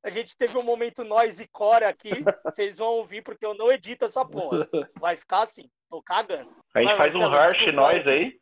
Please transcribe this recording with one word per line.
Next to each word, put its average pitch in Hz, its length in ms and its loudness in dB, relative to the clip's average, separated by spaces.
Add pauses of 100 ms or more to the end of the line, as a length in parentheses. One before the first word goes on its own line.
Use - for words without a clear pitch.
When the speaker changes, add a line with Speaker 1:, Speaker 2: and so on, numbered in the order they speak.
Speaker 1:
A 175 80 -8
gente 220 260 -10
teve 240 220 -2
um 247 40 -4
momento 233 400 -4
noise 220 460 0
core 220 360 2
aqui. 202 260 -4 (340)
Vocês 202 320 -6
vão 220 120 -4
ouvir 220 340 -6
porque 220 240 -14
eu 214 80 -6
não 214 180 0
edito 226 320 -4
essa 247 200 -4
porra. 175 440 -6 (320)
Vai 170 160 -2
ficar 196 280 -2
assim. - 260 -18 (180)
Tô 160 140 -16
cagando. 185 480 -6 (240)
Speaker 2:
A 117 60 2
gente - 80 4
Speaker 1:
Vai, 208 100 2
Speaker 2:
faz 151 160 2
um 180 60 0
Speaker 1:
Marcelo, 147 220 2
Speaker 2:
harsh 180 160 4
Speaker 1:
desculpa 147 220 2
Speaker 2:
noise 139 300 4
Speaker 1:
aí. 165 320 0